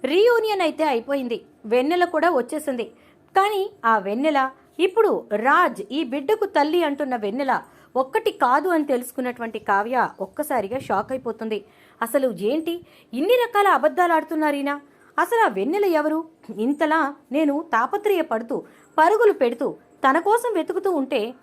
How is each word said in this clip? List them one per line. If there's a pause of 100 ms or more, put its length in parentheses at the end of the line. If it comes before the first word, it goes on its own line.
రీయూనియన్
అయితే
అయిపోయింది. (240)
వెన్నెల
కూడా
వచ్చేసింది. (540)
కానీ (140)
ఆ
వెన్నెల, (300)
ఇప్పుడు (220)
రాజ్ (100)
ఈ
బిడ్డకు
తల్లి
అంటున్న
వెన్నెల (340)
ఒక్కటి
కాదు
అని
తెలుసుకున్నటువంటి
కావ్య (120)
ఒక్కసారిగా
షాక్
అయిపోతుంది. (360)
అసలు (120)
ఏంటి (400)
ఇన్ని
రకాల
అబద్ధాలు
ఆడుతున్నారు
ఈయన? (400)
అసలు
ఆ
వెన్నెల
ఎవరు? (460)
ఇంతలా (160)
నేను
తాపత్రయపడుతూ, (360)
పరుగులు
పెడుతూ, (340)
తన
కోసం
వెతుకుతూ
ఉంటే